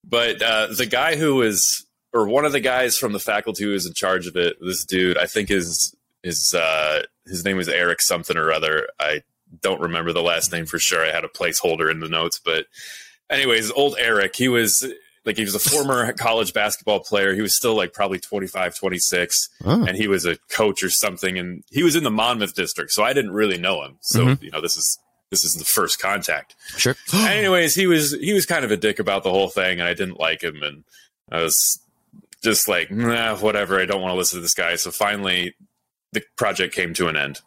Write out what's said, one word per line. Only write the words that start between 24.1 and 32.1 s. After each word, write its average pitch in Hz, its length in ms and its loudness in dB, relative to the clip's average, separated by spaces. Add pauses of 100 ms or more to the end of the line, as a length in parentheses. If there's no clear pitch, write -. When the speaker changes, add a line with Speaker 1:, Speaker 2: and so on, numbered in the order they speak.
Speaker 2:
Mm-hmm. 131 180 2
Speaker 1:
you - 80 -16
know, 80 100 -6
this 85 160 -2
is, - 200 -2 (340)
this 98 120 0
is - 120 -2
the 80 100 -10
first - 340 0
contact. 90 560 -4 (220)
Speaker 2:
Sure. 123 180 2 (100)
Speaker 1:
<gasps> - 80 -4
Anyways, 190 640 4
he 190 120 2
was, 151 320 4
he 190 140 0
was 190 120 4
kind 160 200 0
of 104 60 2
a 104 60 2
dick 101 220 0
about 98 240 0
the 95 80 2
whole 95 180 4
thing, 92 300 0
and 87 80 0
I 87 80 0
didn't 92 240 -6
like 80 240 0
him, 76 200 -6
and 73 200 -8 (480)
I 82 100 -2
was - 380 0 (640)